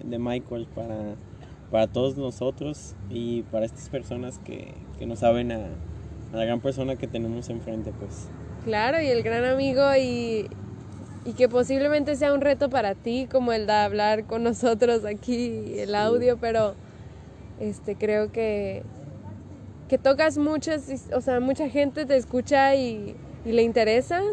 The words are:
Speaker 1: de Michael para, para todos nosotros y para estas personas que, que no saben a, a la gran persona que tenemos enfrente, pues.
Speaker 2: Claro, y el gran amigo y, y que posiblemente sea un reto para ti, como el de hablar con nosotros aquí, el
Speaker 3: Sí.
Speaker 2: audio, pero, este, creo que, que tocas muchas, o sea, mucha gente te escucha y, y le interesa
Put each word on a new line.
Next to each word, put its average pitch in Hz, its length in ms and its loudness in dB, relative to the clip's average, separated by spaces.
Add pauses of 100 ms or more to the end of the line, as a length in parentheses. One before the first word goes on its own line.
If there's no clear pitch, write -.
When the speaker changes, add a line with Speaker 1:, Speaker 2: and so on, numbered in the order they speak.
Speaker 1:
de 120 120 -6
Michael 120 560 -4
para, 107 420 -6 (560)
para 110 160 4
todos 135 300 0
nosotros 135 800 -6 (140)
y 117 340 -4
para 110 220 -2
estas - 240 -8
personas 123 500 -8
que, - 340 -12 (240)
que 120 80 -8
no 117 120 -6
saben 120 340 4
a, 110 140 -4 (680)
a 113 60 -6
la 113 80 2
gran 117 160 0
persona 135 340 -2
que 123 120 -6
tenemos 117 420 -6
enfrente, 110 500 -6
pues. - 300 -12 (340)
Speaker 2:
Claro, 226 380 2
y 294 60 0
el 233 160 2
gran 233 200 0
amigo 269 380 2 (180)
y, 233 480 0 (800)
y 233 80 -6
que 247 160 6
posiblemente 269 640 2
sea 285 180 4
un 277 60 4
reto 277 300 4
para 214 260 2
ti, 247 340 -2
como 247 220 2
el 220 160 0
de 214 60 4
hablar 208 500 4
con 226 200 -2
nosotros 233 600 4
aquí, 220 760 -4
el 202 100 -4
Speaker 3:
Sí. 208 60 0
Speaker 2:
audio, 240 440 4
pero, 226 360 2 (840)
este, 208 360 -6
creo 208 360 0
que, 208 500 -2 (1040)
que 262 120 4
tocas 285 400 4
muchas, 302 500 0 (260)
o 254 60 0
sea, 247 180 2
mucha 262 300 0
gente 285 360 2
te 269 120 6
escucha 269 580 4
y, 220 400 -2 (300)
y 226 60 -2
le 226 100 8
interesa 233 600 4 (120)